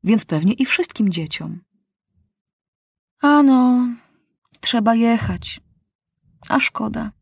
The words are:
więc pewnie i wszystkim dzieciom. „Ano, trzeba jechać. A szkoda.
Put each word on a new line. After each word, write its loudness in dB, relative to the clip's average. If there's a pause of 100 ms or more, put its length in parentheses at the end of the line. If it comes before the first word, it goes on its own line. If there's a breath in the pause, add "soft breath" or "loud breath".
więc 0
pewnie 0
i -2
wszystkim -2
dzieciom. -8 (1600)
„Ano, 4 (720 soft breath)
trzeba 0
jechać. -2 (880)
A 0
szkoda. -6 (100)